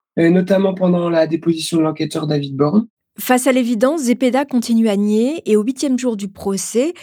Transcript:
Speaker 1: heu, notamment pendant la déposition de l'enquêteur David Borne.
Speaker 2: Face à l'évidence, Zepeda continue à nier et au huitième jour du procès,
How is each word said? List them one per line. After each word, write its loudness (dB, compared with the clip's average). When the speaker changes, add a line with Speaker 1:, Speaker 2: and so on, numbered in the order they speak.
Speaker 1:
heu, 4
notamment 2
pendant 0
la 2
déposition -2
de 2
l'enquêteur -4
David -2
Borne. 0
Speaker 2:
Face 0
à 4
l'évidence, 0
Zepeda 0
continue 0
à 0
nier 0
et 2
au 4
huitième -2
jour -2
du -8
procès, -4